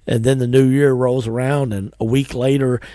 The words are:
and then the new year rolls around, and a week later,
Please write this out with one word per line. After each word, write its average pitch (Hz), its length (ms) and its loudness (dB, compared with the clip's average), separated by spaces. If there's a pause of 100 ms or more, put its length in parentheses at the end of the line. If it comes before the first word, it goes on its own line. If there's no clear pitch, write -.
and 117 180 -2
then 135 140 2
the 123 80 0
new 131 200 4
year 135 260 2
rolls 127 340 0
around, 127 480 -2
and 98 260 -8
a 113 40 -2
week 131 280 -2
later, 127 480 0 (140)